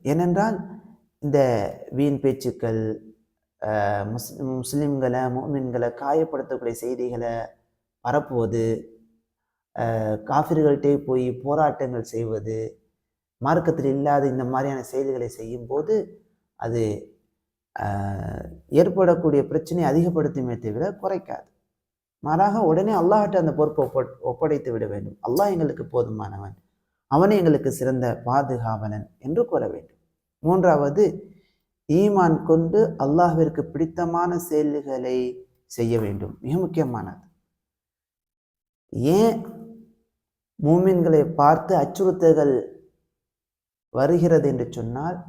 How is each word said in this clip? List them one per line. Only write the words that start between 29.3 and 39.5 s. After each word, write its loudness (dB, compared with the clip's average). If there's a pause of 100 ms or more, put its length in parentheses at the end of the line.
கூற -2
வேண்டும். -12 (420)
மூன்றாவது, 2 (640)
ஈமான் 4
கொண்டு 2
அல்லாஹ்விற்கு 2
பிடித்தமான -2
செயல்களை -2 (180)
செய்ய -2
வேண்டும். -6
மிக -2
முக்கியமானது. -2 (1700)
ஏன் 2 (1160)